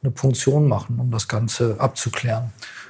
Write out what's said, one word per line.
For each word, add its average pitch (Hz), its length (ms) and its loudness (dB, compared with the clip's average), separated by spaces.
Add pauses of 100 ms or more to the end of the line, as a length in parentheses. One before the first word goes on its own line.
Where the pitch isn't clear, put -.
eine 135 80 0
Punktion 135 580 2
machen, 117 320 0
um 127 100 0
das 113 160 -2
Ganze 110 540 0
abzuklären. 117 720 -2 (380)